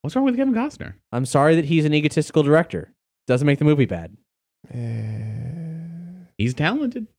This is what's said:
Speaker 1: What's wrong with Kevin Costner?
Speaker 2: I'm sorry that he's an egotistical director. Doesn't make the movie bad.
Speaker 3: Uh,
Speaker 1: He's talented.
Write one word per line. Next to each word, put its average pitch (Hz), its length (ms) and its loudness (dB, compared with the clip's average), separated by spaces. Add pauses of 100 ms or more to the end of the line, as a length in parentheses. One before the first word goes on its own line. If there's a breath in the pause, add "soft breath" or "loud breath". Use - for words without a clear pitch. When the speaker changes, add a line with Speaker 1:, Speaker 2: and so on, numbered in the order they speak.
Speaker 1:
What's 147 140 -8
wrong 269 100 2
with 254 100 2
Kevin 269 180 0
Costner? 226 400 -6 (180)
Speaker 2:
I'm 123 140 -2
sorry 151 300 4
that 165 100 2
he's 156 200 2
an 151 100 2
egotistical 151 480 2
director. 151 500 2 (340)
Doesn't 127 200 2
make 143 120 4
the 151 60 2
movie 143 200 6
bad. 85 300 -8 (560)
Speaker 3:
Uh, 123 1500 -10 (120)
Speaker 1:
He's 120 160 -2
talented. 240 540 -4 (120)